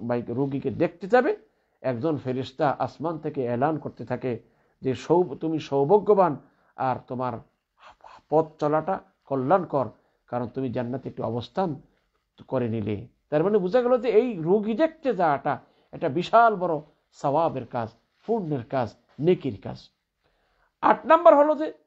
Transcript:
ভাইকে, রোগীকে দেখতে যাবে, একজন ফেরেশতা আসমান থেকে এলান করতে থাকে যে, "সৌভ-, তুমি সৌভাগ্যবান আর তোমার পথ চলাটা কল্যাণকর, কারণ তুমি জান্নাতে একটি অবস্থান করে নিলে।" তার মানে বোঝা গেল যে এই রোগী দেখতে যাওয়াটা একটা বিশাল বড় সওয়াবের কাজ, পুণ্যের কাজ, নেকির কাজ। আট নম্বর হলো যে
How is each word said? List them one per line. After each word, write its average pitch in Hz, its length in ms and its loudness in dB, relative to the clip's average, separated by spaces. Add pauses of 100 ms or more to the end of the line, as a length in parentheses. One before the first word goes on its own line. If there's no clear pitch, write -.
ভাইকে, 120 240 -4
রোগীকে 135 380 -4
দেখতে 165 360 -4
যাবে, 254 300 2 (460)
একজন 131 340 -2
ফেরেশতা 127 600 -4
আসমান 151 400 -6
থেকে 139 260 -6
এলান 131 340 -2
করতে 143 260 -12
থাকে 120 340 -6 (440)
যে, 131 120 -2
"সৌভ-, 175 400 2
তুমি 160 240 -4
সৌভাগ্যবান 175 800 2 (400)
আর 123 200 -2 (100)
তোমার 127 260 -6 (960)
পথ 156 180 4 (120)
চলাটা 156 420 0 (260)
কল্যাণকর, 139 640 0 (380)
কারণ 120 220 -6
তুমি 131 240 -6
জান্নাতে 123 360 -6
একটি - 140 -10
অবস্থান 123 580 -4 (680)
করে 123 200 -2
নিলে।" 107 380 -4 (220)
তার 156 160 0
মানে 208 140 2
বোঝা 185 240 0
গেল 247 160 2
যে 233 100 -4
এই 220 280 2
রোগী 202 380 0
দেখতে 311 400 -2
যাওয়াটা 147 440 0 (340)
একটা 160 160 -4
বিশাল 214 480 4
বড় 170 240 -2 (320)
সওয়াবের 139 540 -2
কাজ, 117 220 -6 (380)
পুণ্যের 156 380 -2
কাজ, 123 300 -4 (260)
নেকির 147 420 0
কাজ। - 160 -12 (1000)
আট - 260 2
নম্বর 320 300 8
হলো 294 180 4
যে 311 180 -4 (140)